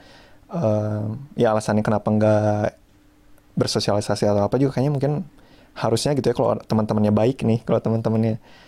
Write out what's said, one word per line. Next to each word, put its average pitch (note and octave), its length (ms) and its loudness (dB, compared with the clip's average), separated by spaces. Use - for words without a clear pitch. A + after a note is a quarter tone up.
ehm, G#2+ 580 -2
ya A2+ 160 2
alasannya G#2+ 300 0
kenapa G#2+ 260 0
nggak G#2+ 600 2
bersosialisasi G#2 680 -2
atau G#2 160 2
apa G#2 140 0
juga, C3+ 180 0
kayaknya C#3 200 0
mungkin C#3 180 -2
harusnya A#2 400 -2
gitu C3 120 -2
ya, A#2+ 80 2
kalau A2+ 240 0
teman-temannya G#2+ 540 0
baik A2 320 2
nih, A2+ 180 2
kalau - 180 0
teman-temannya A2+ 600 0